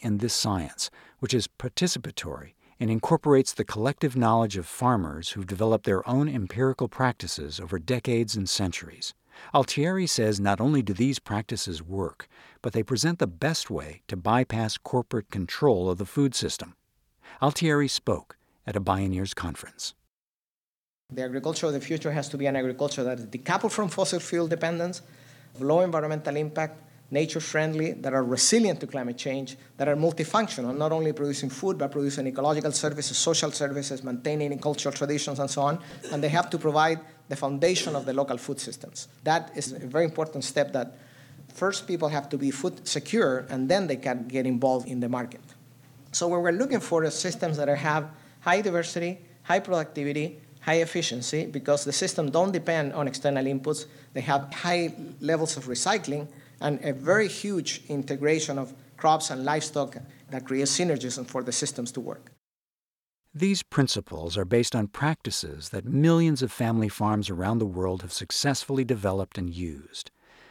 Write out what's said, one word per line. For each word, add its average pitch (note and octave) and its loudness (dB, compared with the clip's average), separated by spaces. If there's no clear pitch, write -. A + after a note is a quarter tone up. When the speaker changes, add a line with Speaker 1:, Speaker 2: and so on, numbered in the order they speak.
Speaker 1:
in G#2+ 2
this A2 -2
science, - -2
which B2 -4
is A#2 2
participatory G2 -4
and A2+ 0
incorporates C3+ 6
the G#2+ -2
collective B2+ 0
knowledge A2+ 4
of E2+ -4
farmers F2 0
who've F#2+ -6
developed G#2+ 2
their F#2+ 2
own C3+ 4
empirical B2+ 0
practices F2+ -2
over F2+ -4
decades A#2 0
and G2 0
centuries. - -4
Altieri D#3+ 2
says G#2+ 2
not G2+ 2
only C3+ 4
do G2+ 0
these B2 2
practices G2+ -4
work, F2+ -4
but A#2 -2
they A2+ 2
present D3+ 0
the C3 4
best C#3 -2
way D2+ -8
to G2+ -6
bypass A2 2
corporate - -2
control F#2+ 2
of F2+ 2
the G2+ -4
food C#3 2
system. - -6
Altieri D3 4
spoke - -2
at G2+ -4
a G2+ 0
Bioneers F#2+ 0
conference. - -8
Speaker 2:
The B2+ -6
agriculture C3+ -2
of D#3 2
the C3+ -2
future D#3 -2
has D3 -2
to C#3+ -6
be C#3 0
an C3+ 2
agriculture C3 0
that B2 -2
is A2+ -10
decoupled F3 0
from G#3 0
fossil F3+ 0
fuel E3+ 0
dependence, E3+ -2
of B2 -14
low D#3 4
environmental D#3 0
impact, D3+ -4
nature-friendly, D#3 0
that - -4
are C3 4
resilient D#3+ 4
to C#3+ -8
climate B2 -6
change, C3+ -4
that C#3+ 2
are D3 4
multifunctional, D#3 0
not D#3 2
only D#3+ 2
producing C#3+ -2
food, F#3+ -2
but C#3+ -2
producing C#3+ -2
ecological D3 2
services, D3 -2
social D#3+ 2
services, C#3 -4
maintaining C#3+ -2
cultural D3+ -2
traditions, D3 -2
and C#3 -2
so C#3+ -2
on. D3 2
And D3 0
they D3+ 2
have E3+ 2
to E3+ 2
provide D#3+ 2
the - -6
foundation D3+ 2
of C3 -4
the C3 0
local C3 0
food - -6
systems. - -12
That E3 2
is C3+ -6
a C3 -10
very C#3+ 2
important D#3 -4
step - 0
that B2 -2
first - -2
people D#3+ 0
have D3 -2
to C#3+ -2
be C#3 0
food - -4
secure, C#3 2
and C3 0
then F#3 4
they C3+ 0
can B2 -4
get B2+ 0
involved B2+ 2
in B2+ -4
the A#2+ -2
market. B2 -6
So F3 0
what F3 2
we're F3 4
looking A#3+ 2
for E3 2
is D3+ 0
systems E3+ -2
that C#3+ 0
have D3+ 2
high F3+ 4
diversity, F3 -2
high F#3+ 2
productivity, D3+ -2
high E3 4
efficiency, D#3+ -2
because - 0
the C#3 -2
system F3 0
don't F3 2
depend E3 0
on D3 -2
external C3+ 0
inputs. C3+ -2
They C#3 -6
have C#3 0
high F3 0
levels D#3+ 0
of B2+ -10
recycling, D3+ -2
and D3 0
a C#3+ 0
very F3+ 4
huge - -4
integration D3 0
of C3 -6
crops D#3 4
and C3 -4
livestock D3 -2
that C3 -6
creates C3+ 0
synergism B2+ 0
for B2+ -4
the A#2+ -6
systems - -4
to B2+ -6
work. - -12
Speaker 1:
These F#3+ 2
principles E2+ 0
are F#2+ 2
based A#2+ 2
on G#2+ 2
practices F2+ -4
that G2 -6
millions D#3 4
of B2 0
family A2+ 2
farms G#2 0
around G2 0
the A2 2
world F#2 -2
have F2+ -10
successfully C3+ 0
developed G2 0
and F2 -4
used. E2 -8